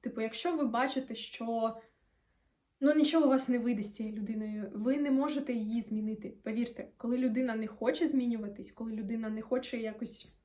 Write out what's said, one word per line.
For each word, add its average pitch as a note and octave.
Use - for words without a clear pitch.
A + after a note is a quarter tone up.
Типу, A3
якщо D#4
ви C#4+
бачите, B3
що, A3+
ну, C#4+
нічого D4+
у C4
вас C4
не B3
вийде A3
з -
цією G#3+
людиною, G#3+
ви B3
не C#4+
можете C4+
її A3+
змінити. G#3+
Повірте, A3
коли B3
людина B3
не A3
хоче B3+
змінюватись, A3+
коли A3+
людина A3
не A3
хоче B3+
якось A3